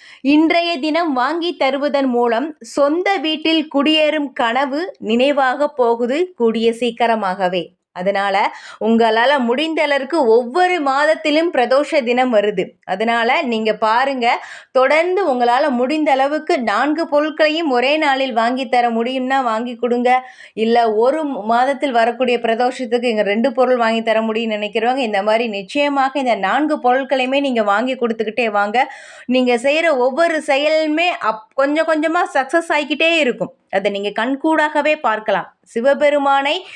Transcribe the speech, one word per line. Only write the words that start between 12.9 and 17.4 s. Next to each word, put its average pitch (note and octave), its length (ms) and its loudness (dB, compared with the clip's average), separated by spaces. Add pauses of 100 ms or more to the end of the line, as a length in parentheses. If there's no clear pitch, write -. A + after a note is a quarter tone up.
நீங்க A3 320 -2
பாருங்க, B3+ 680 0 (280)
தொடர்ந்து D#4 640 2
உங்களால B3 360 2
முடிந்த C#4 420 0
அளவுக்கு D4+ 460 0
நான்கு C4+ 500 -2
பொருட்களையும் D#4 640 0